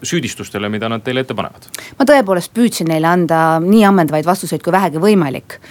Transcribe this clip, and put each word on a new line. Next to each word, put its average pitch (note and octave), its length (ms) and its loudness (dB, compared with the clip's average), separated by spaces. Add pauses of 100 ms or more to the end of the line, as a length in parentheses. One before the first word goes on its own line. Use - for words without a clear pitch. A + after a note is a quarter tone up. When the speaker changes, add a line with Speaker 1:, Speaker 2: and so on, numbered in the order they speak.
Speaker 1:
süüdistustele, G#2 680 -6
mida A2 180 -4
nad A2+ 140 -6
teile C3 200 -4
ette B2+ 120 -8
panevad? - 320 -10 (320)
Speaker 2:
Ma C4 80 2
tõepoolest F#3+ 480 2
püüdsin G3 360 0
neile D#3+ 160 0
anda E3 560 2
nii G#3 240 4
ammendavaid D#3 400 2
vastuseid F3 360 -4
kui F3 120 -4
vähegi E3+ 280 -2
võimalik. F#3 560 0 (120)